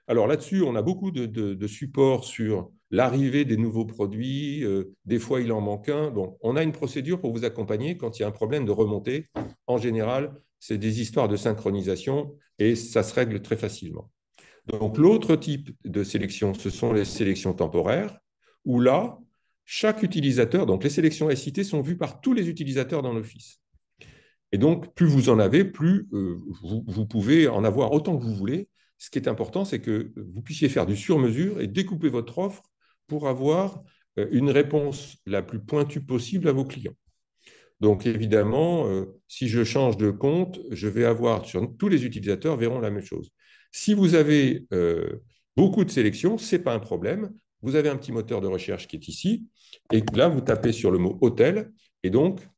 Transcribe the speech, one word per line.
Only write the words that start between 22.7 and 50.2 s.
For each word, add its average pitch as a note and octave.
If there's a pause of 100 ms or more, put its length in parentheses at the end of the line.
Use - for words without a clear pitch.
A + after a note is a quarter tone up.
dans B2+
l'office. - (920)
Et G2
donc, D#3
plus E3+
vous C#3
en A2+
avez, A#2+
plus, F#3
euh, F#2 (220)
vous, G#2
vous G#2+
pouvez A2+
en G#2+
avoir A2+
autant D#3
que B2
vous A2+
voulez. A#2+ (260)
Ce -
qui -
est C3+
important, A#2+
c'est F#3+
que A2
vous F#2+
puissiez D#3
faire -
du G2+
sur-mesure D3+
et A2
découper E3+
votre A#2
offre G3 (440)
pour D3+
avoir, D#3 (340)
euh, G#2
une C3
réponse C#3+
la G2
plus G#2
pointue D3
possible C#3
à C#3+
vos C3+
clients. B2 (840)
Donc, G#2+
évidemment, A2+
euh, F#2+
si -
je A#2
change A#2
de G#2+
compte, D#3+ (120)
je F2
vais A2
avoir, A#2
sur, -
tous G#3
les C#3+
utilisateurs A2
verront A#2
la G#2+
même G2+
chose. - (400)
Si -
vous F#3
avez, D3
euh, E2+ (360)
beaucoup F#3+
de -
sélections, C3+
ce -
n'est -
pas A#2+
un A2
problème. A2 (320)
Vous C3
avez D3
un C#3
petit C3
moteur A2+
de G2
recherche F#2
qui -
est -
ici. - (460)
Et A2 (120)
là, C3